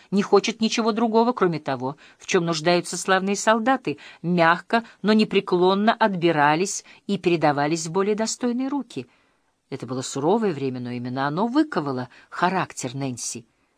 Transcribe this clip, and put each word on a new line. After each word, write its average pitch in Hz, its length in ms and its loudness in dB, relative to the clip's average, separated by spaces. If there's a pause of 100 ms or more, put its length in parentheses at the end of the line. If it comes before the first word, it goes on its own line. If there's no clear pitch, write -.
(120)
не 196 100 2
хочет 202 400 2
ничего 220 320 0
другого, 233 400 2
кроме 175 260 0
того, 135 380 -6 (200)
в - 80 -20
чём 170 200 0
нуждаются 175 500 0
славные 190 400 2
солдаты, 226 600 0 (240)
мягко, 170 640 2 (160)
но 202 100 2
непреклонно 196 840 2
отбирались 170 920 2 (200)
и 196 120 -2
передавались 156 680 0
в 165 40 -10
более 196 240 0
достойные 240 540 -4
руки. 247 380 -8 (600)
Это 135 160 -10
было 127 160 -6
суровое 180 520 0
время, 135 260 -4
но 123 120 -8
именно 123 360 -4
оно 175 200 -2
выковало 165 600 -2 (220)
характер 160 680 -4
Нэнси. 127 500 -8 (320)